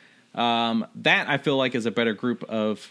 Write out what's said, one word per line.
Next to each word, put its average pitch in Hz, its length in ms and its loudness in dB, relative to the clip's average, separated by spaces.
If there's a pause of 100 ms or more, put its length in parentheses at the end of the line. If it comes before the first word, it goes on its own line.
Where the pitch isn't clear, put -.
(340)
um, 117 500 0 (120)
that 160 320 2
I 143 100 2
feel 139 180 0
like 131 200 0
is 113 100 -2
a 107 60 -2
better 113 200 2
group 117 360 -2
of 107 420 -2